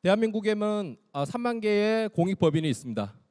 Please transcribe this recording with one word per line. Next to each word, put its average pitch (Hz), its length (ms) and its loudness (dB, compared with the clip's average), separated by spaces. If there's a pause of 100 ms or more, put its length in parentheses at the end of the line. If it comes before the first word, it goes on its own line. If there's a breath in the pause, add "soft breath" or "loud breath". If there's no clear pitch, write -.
대한민국에는, 208 920 0 (160)
아, 143 100 -2
삼만 240 360 -4
개의 214 500 2
공익법인이 165 580 2
있습니다. 107 500 -4 (120)